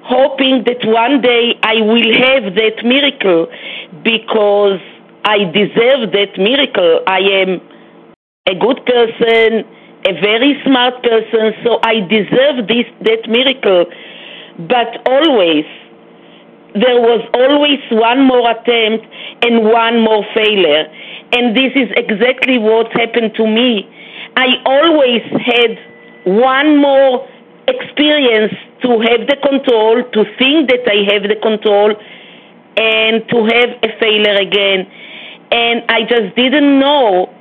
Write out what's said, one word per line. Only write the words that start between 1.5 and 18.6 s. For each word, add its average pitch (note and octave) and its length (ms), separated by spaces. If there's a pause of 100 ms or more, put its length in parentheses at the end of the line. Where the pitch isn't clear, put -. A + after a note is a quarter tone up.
I A3 180
will A3 320
have B3+ 440
that A3 280
miracle A#3+ 640 (560)
because G#3 800 (440)
I G#3 280
deserve G#3+ 600
that G3+ 260
miracle. G3+ 680
I F#3+ 140
am F#3+ 400 (880)
a F#3+ 60
good A3 320
person, A3+ 840 (400)
a G3 40 (100)
very A3+ 420
smart B3 380
person, A3 500 (100)
so A3+ 200
I A3+ 180
deserve A3+ 680
this, A#3 220 (160)
that A3+ 240
miracle. A#3 560 (720)
But A3 480
always, A#3 640 (1040)
there B3 240
was A#3 240 (140)
always C#4+ 460 (120)
one A#3 320
more B3 260
attempt A3+ 540 (400)